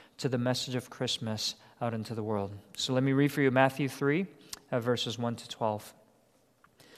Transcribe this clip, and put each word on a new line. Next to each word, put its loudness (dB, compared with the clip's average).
to -2
the 2
message 0
of -6
Christmas -4
out -2
into -6
the -4
world. -2
So -2
let 4
me 4
read 4
for 0
you 6
Matthew 4
three, 0
uh, 0
verses -2
one -2
to -12
twelve. -4